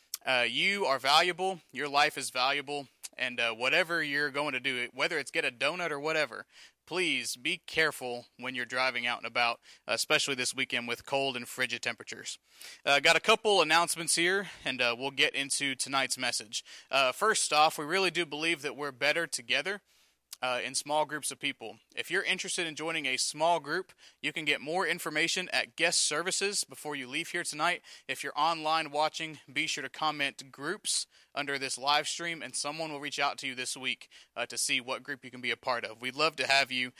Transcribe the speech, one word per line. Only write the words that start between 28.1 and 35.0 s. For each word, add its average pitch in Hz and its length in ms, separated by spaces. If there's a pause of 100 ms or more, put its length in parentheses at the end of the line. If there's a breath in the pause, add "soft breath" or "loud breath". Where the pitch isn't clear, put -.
you're 139 120
online 156 540
watching, 151 480 (140)
be 151 160
sure 151 160
to 131 60
comment 139 600
"groups" - 540 (300 soft breath)
under 139 240
this 131 180
live 147 300
stream, 165 340
and 123 140
someone 156 360
will 143 80
reach 143 200
out 135 180
to 139 100
you 127 60
this 127 240
week, 127 320 (260 loud breath)
uh, 117 120
to 120 100
see 135 240
what 123 220